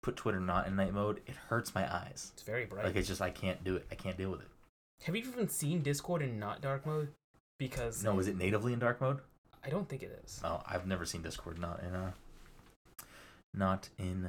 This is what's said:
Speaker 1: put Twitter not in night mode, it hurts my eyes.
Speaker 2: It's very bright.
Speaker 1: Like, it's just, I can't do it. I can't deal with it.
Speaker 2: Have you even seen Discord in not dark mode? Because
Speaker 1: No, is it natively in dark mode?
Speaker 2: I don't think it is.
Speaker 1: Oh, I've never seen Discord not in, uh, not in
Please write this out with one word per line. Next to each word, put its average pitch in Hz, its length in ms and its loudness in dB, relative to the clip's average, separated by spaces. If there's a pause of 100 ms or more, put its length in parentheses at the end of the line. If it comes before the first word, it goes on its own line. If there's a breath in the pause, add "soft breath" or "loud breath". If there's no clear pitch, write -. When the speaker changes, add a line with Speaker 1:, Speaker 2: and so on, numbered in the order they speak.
Speaker 1:
put - 140 -2
Twitter 101 240 2
not 90 260 4
in 95 100 0
night 98 180 4
mode, 104 340 2
it - 80 -8
hurts - 400 -2
my - 180 2
eyes. - 400 -6
Speaker 2:
It's - 80 -18
very 113 240 -2
bright. 98 200 -4
Speaker 1:
Like, 92 100 4
it's 92 120 4
just, 92 140 0
I 90 80 2
can't 90 340 -2
do 92 120 2
it. 87 160 -2
I - 40 -8
can't 92 220 -4
deal 95 140 -2
with 87 100 -6
it. - 60 -16 (560)
Speaker 2:
Have 165 120 -2
you 226 60 0
even 240 260 0
seen 156 360 2
Discord 143 400 2
in 117 160 -2
not 107 220 -2
dark 139 260 -2
mode? 151 220 0 (500)
Because 120 440 -2
Speaker 1:
No, 104 160 6
is 92 80 4
it 101 80 2
natively 104 380 4
in 120 60 2
dark 120 200 4
mode? 135 200 4 (440)
Speaker 2:
I - 60 -4
don't 175 180 0
think 135 140 -6
it - 220 -10
is. - 200 -10
Speaker 1:
Oh, 85 220 0
I've 92 220 -2
never 90 180 2
seen 82 160 -4
Discord 82 380 -6
not 85 240 -2
in, 90 100 -2
uh, 92 180 -2 (1400 loud breath)
not 95 360 2 (100)
in 92 300 0